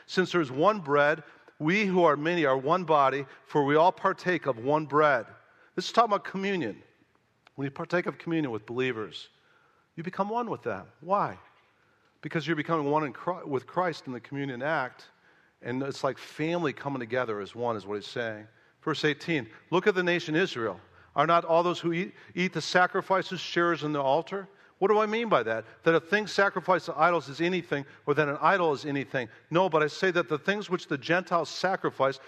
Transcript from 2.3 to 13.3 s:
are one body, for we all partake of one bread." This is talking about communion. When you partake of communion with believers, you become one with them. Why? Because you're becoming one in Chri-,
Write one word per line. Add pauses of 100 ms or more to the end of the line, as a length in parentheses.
are
one
body, (220)
for
we
all
partake
of
one
bread." (500)
This
is
talking
about
communion. (720)
When
you
partake
of
communion
with
believers, (640)
you
become
one
with
them. (140)
Why? (840)
Because
you're
becoming
one
in
Chri-,